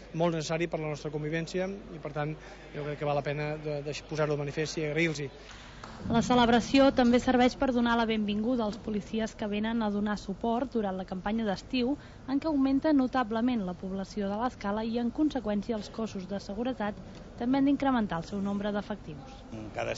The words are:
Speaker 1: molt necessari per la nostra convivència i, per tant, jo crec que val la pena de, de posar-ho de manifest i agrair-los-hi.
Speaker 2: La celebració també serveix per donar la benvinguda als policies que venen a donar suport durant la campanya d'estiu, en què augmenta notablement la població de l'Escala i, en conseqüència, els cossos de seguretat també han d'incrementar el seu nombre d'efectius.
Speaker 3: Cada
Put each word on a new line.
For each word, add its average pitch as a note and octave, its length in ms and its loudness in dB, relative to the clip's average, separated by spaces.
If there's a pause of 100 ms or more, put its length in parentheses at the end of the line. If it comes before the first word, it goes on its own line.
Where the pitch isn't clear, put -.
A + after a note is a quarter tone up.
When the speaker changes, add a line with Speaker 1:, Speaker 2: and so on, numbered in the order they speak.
(140)
Speaker 1:
molt E3 220 2
necessari D#3+ 340 -2
per E3 80 -4
la D3+ 140 -4
nostra D3 180 -8
convivència D#3+ 560 -4
i, G3 360 -10
per D3+ 120 -8
tant, D3+ 220 -4 (380)
jo D3 120 -6
crec D3 140 -6
que D3 80 0
val D3 100 2
la C3+ 80 -2
pena D3+ 320 -2
de, D3+ 280 -4
de D3 100 -4 (120)
posar-ho D3+ 280 0
de C#3+ 80 -2
manifest D3 340 -4
i D#3 80 -2
agrair-los-hi. D3 400 0 (840)
Speaker 2:
La A#3 140 6
celebració B3 720 8
també B3 240 8
serveix B3 400 6
per C4+ 140 2
donar A#3+ 240 4
la A3+ 100 4
benvinguda A3 560 2
als G#3 160 -2
policies A3 560 -2
que G#3+ 140 -4
venen A3 320 0
a G#3 100 0
donar G#3 280 0
suport A#3 520 -2
durant G3 240 0
la F#3+ 120 -6
campanya G#3 360 -2
d'estiu, A#3+ 520 0 (320)
en C#4 120 0
què D#4+ 80 -2
augmenta C#4 480 4
notablement A#3+ 720 2
la F3+ 100 -4
població G3 540 -4
de G#3 100 -4
l'Escala A3 460 -2
i, A3+ 160 -2
en A#3 80 0
conseqüència, A3+ 680 0
els G3+ 160 -8
cossos G3+ 380 -6
de G3 100 -4
seguretat G#3+ 560 -4 (460)
també B3+ 160 4
han C#4 100 6
d'incrementar B3 540 2
el - 100 -12
seu G3+ 80 -2
nombre G3+ 320 -2
d'efectius. G3 720 -8 (300)
Speaker 3:
Cada A#2 240 -2